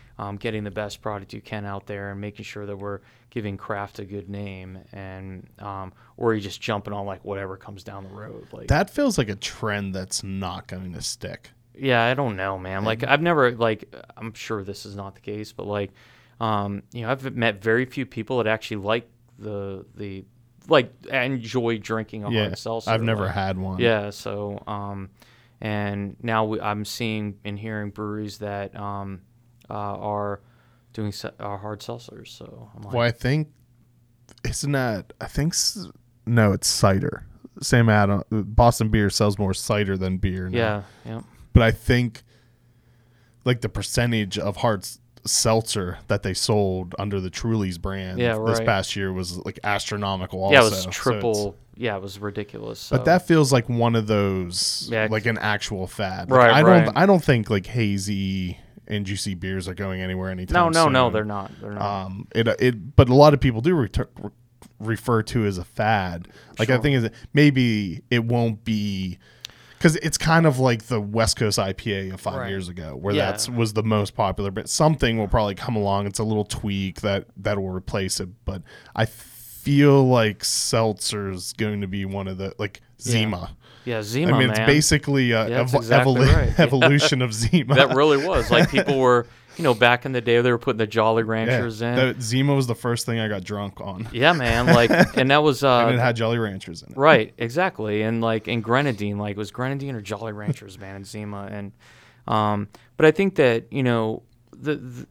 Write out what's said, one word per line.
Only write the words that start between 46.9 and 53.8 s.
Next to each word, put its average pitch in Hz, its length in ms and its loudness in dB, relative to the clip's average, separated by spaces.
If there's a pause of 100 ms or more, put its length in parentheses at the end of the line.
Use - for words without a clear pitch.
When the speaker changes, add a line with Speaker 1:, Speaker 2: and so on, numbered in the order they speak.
Speaker 2:
under 101 220 -4
the 92 80 -6
Truly's 101 480 -2
brand 95 420 -8
Speaker 1:
Yeah, 120 140 2
Speaker 2:
this 107 40 -2 (220)
Speaker 1:
right. 113 60 -2
Speaker 2:
past 101 300 0
year 98 180 -2
was, 90 260 -6
like, - 240 -10
astronomical 101 760 -4 (120)
Speaker 1:
Yeah, 135 100 10
it - 40 10
was 95 200 0
Speaker 2:
also. 90 60 -8
So - 0 -
Speaker 1:
triple, 107 580 -2
Speaker 2:
it's - 80 -16 (240)
Speaker 1:
yeah, 110 140 -2
it 95 60 -6
was 98 180 -12
ridiculous, 104 600 -10 (100)
Speaker 2:
But 131 100 2
Speaker 1:
so. 110 60 -6
Speaker 2:
that 139 220 4
feels 151 240 6
like 123 180 4
one 117 260 2